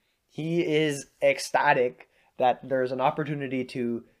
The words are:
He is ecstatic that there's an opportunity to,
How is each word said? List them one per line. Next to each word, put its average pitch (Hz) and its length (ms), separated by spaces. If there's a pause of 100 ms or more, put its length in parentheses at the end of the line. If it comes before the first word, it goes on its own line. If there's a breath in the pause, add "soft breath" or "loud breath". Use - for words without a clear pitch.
(280)
He 165 340
is 151 460 (140)
ecstatic 135 880 (280)
that 123 300
there's 127 240
an 127 100
opportunity 143 640
to, 120 380 (180 soft breath)